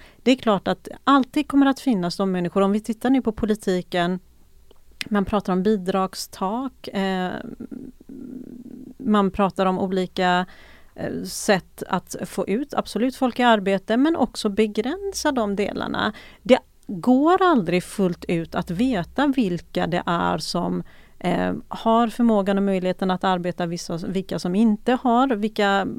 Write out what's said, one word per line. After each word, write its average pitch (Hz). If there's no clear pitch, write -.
Det 247
är 262
klart 214
att 185
det -
alltid 277
kommer 277
att 269
finnas 180
de 196
människor, 180
om 196
vi 214
tittar 226
nu 262
på 226
politiken, 185
man 202
pratar 196
om 185
bidragstak, 196
eh, 190
man 202
pratar 190
om 185
olika, 185
eh, -
sätt -
att -
få -
ut 247
absolut 226
folk 247
i 247
arbete, 208
men 311
också -
begränsa 247
de 214
delarna. -
Det 220
går 262
aldrig 185
fullt -
ut 165
att 180
veta 226
vilka 180
det 175
är 175
som, 180
eh, 180
har 233
förmågan 208
och 196
möjligheten 185
att 185
arbeta, 180
vissa, 170
vilka 190
som 180
inte 226
har, 247
vilka 202